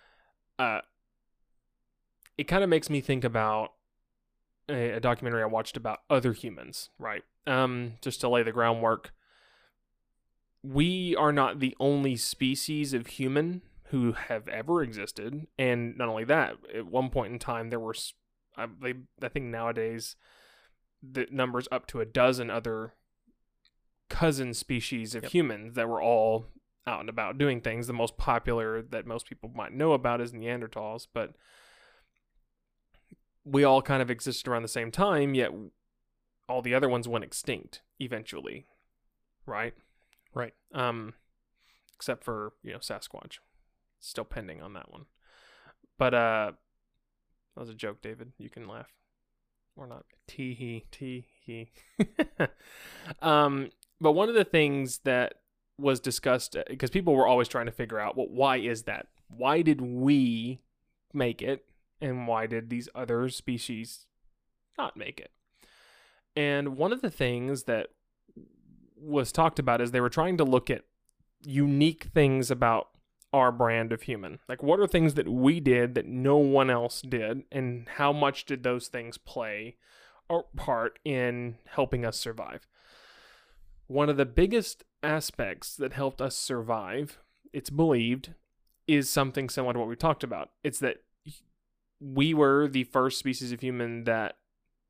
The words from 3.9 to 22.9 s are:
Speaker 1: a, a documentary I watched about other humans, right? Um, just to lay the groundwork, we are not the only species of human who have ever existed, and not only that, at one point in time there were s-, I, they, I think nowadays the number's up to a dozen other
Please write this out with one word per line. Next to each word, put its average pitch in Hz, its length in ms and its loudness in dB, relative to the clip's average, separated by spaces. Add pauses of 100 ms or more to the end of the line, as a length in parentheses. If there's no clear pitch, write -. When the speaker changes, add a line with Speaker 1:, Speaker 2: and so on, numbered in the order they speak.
Speaker 1:
a, 123 240 -2
a 113 80 -4
documentary 120 420 0
I 110 40 0
watched 110 300 -4
about 110 240 -8 (100)
other 127 220 4
humans, 87 680 -12
right? 110 240 -8 (240)
Um, 123 560 0
just - 180 -6
to 127 80 0
lay 120 140 4
the 113 100 -2
groundwork, 117 600 2 (1500)
we 170 540 0
are 147 160 4
not 139 280 2
the 131 200 0
only 139 360 2
species 135 800 -2
of 117 140 -4
human 151 540 -2 (240)
who 120 260 0
have 110 360 -8
ever 147 340 -2
existed, 113 640 -8 (120)
and 120 400 0
not 120 100 -2
only 110 160 -4
that, 135 320 2 (180)
at 110 120 -8
one 127 240 -2
point 117 220 -2
in 123 60 -8
time 117 320 -6
there 117 100 -4
were 110 140 -6
s-, - 200 -12 (420)
I, 117 100 -6 (140)
they, 127 140 -6 (260)
I 123 80 -6
think 135 180 -6
nowadays 117 720 -4 (840)
the 131 300 -6
number's 127 400 -2
up 127 160 -4
to 117 120 -6
a 110 60 -2
dozen 127 420 2
other 113 460 -6 (1120)